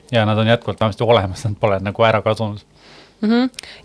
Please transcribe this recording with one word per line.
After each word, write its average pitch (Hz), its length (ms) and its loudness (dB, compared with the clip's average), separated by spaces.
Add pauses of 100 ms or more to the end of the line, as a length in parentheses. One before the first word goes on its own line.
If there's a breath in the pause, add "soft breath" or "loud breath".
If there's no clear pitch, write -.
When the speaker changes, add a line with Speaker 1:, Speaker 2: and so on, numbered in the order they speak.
(100)
Speaker 1:
ja 113 160 2
nad 107 160 2
on 110 80 2
jätkuvalt 110 320 -2
vähemasti 107 240 -2
olemas, 101 400 0
nad 104 140 -4
pole 98 180 0
nagu 104 300 0
ära 110 180 2
kadunud. 107 400 -4 (560 soft breath)
Speaker 2:
Mhm. 240 240 2 (380 loud breath)